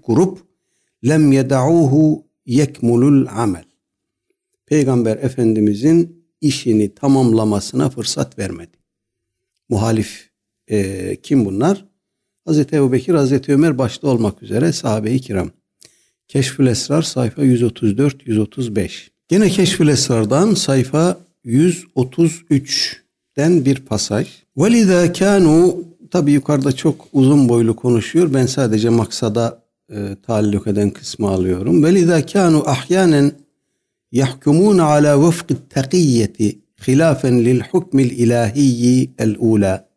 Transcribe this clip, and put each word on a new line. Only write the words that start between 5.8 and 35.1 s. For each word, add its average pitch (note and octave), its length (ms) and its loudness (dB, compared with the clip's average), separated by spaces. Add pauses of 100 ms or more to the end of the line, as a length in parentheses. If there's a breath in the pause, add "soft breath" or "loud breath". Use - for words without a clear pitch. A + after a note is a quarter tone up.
işini A2+ 540 -2
tamamlamasına A#2 960 0
fırsat C3 480 -8
vermedi. F2+ 380 -12 (920)
Muhalif, A2 600 -4 (380)
e, F#2+ 540 -4
kim C3 220 0
bunlar? B2+ 400 -2 (600)
Hazreti D3+ 300 -2
Ebubekir, C3+ 380 0
Hazreti C#3 380 0
Ömer C#3+ 260 2
başta C3+ 300 -4
olmak A#2 340 -2
üzere A#2 300 -2
sahabe-i A2+ 480 -4
kiram. F#2 300 -6 (760 soft breath)
Keşfül C3+ 380 -2
Esrar C#3+ 360 -2
sayfa C#3+ 400 -6
yüz B2+ 200 2
otuz G#2+ 360 -2
dört, C#3 280 -2
yüz A2 120 -2
otuz A2 380 -6
beş. - 340 -6 (180)
Gene G3 220 2
Keşfül F3+ 380 0
Esrar'dan C3+ 680 0
sayfa D3 680 -2 (240)
yüz D3+ 400 0 (100)
otuz D3 560 -2
üçten - 1120 -2
bir C3+ 160 0
pasaj. G#2+ 480 -6 (280)
وَلِذَا F#3 560 2
كَانُوا, F3+ 720 2 (260)
tabi D3 220 0
yukarıda C#3 400 0
çok - 400 -6
uzun C3+ 360 4
boylu A2+ 280 2
konuşuyor. C3 580 0
Ben C3 120 2
sadece A#2 420 -2
maksada, A#2 760 -2 (280)
e, G2+ 320 -10
taalluk G#2 440 -2
eden G2+ 240 -2
kısmı - 380 -8
alıyorum. F#2+ 540 0
وَلِذَا E3+ 380 2
كَانُوا E3 440 0
أَحْيَانًا D3 680 0 (800)
يَحْكُمُونَ D3+ 680 2
عَلَى D3+ 320 2 (120)